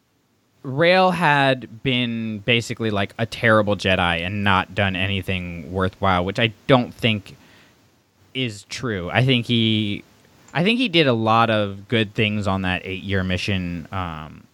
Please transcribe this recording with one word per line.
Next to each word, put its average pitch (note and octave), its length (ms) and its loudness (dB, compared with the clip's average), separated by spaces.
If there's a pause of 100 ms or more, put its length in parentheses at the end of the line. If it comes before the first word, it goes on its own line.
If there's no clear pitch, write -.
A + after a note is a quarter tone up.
(640)
Rael F3 480 4
had C#3 720 2
been A#2 560 -2
basically, A#2 500 0
like, G2+ 300 -2
a A2+ 80 -2
terrible G#2+ 500 2
Jedi F2 440 2
and G2+ 220 -4
not F#2+ 300 2
done G2 220 0
anything F2+ 760 -4
worthwhile, F#2 540 0
which G2 140 -4
I A2+ 140 -4 (120)
don't B2 280 2
think - 440 -4 (960)
is A#2 300 -6
true. F#2 480 -6
I G#2+ 120 4
think B2+ 220 2
he, A2 580 0 (500)
I E3 100 0
think A#3 160 0
he B3+ 100 0
did D#3+ 180 4
a B2+ 60 4
lot A2+ 360 2
of G2+ 380 -2
good A2 280 0
things G#2+ 320 0
on F#2+ 160 0
that F2+ 200 -2
eight-year F#2+ 400 -4
mission, F2+ 680 -4
um, D#2+ 640 -10